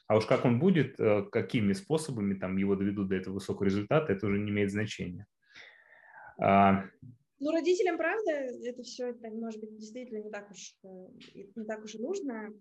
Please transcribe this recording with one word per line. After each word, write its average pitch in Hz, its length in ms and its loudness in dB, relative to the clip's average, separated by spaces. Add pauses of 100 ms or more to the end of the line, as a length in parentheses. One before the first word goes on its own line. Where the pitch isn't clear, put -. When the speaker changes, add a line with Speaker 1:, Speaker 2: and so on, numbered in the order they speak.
Speaker 1:
а 107 120 4
уж - 80 2
как - 180 4
он 120 140 4
будет, 160 420 4
э, 104 320 4
какими 107 400 2
способами 110 600 -2
там 95 240 -4
его 98 180 2
доведут 98 320 -2
до 95 80 0
этого 95 180 -4
высокого 98 300 -4
результата, 104 480 2
это 98 140 0
уже 101 120 2
не 104 120 -2
имеет 104 200 2
значения. 101 560 -6 (1120)
А. 98 460 6 (580)
Speaker 2:
Ну, 302 100 -2
родителям, 339 440 2
правда, 349 360 0
это 247 500 -6
всё, 247 260 -8
это, 233 220 -10
может 220 300 -8
быть, 214 180 -14
действительно 214 440 -12
не 214 80 -12
так 202 200 -12
уж, - 240 -18 (100)
э, 190 40 -18 (460)
и 202 220 -18
не 220 80 -10
так 214 200 -10
уж 214 100 -14
и - 40 -12
нужно. 240 520 -6 (100)